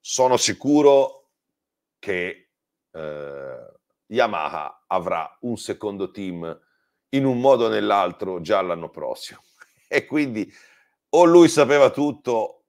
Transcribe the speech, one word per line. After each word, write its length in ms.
"Sono 360
sicuro 920
che, 520
eh, 840
Yamaha 800
avrà 560
un 140
secondo 540
team 500
in 140
un 160
modo 260
o 20
nell'altro 720
già 200
l'anno 300
prossimo." 520
<laughs> 40
E 140
quindi 480
o 140
lui 240
sapeva 400
tutto 800